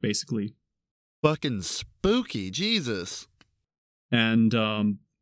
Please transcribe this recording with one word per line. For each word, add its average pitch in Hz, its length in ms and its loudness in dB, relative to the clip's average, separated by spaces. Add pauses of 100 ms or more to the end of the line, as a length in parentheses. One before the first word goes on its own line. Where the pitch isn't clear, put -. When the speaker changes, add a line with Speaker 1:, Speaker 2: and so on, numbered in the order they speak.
Speaker 1:
basically. 104 540 -4 (680)
Speaker 2:
Fucking 151 400 0
spooky, 185 880 -2
Jesus. 127 760 -4 (840)
Speaker 1:
And, 113 420 4
um, 107 460 0 (220)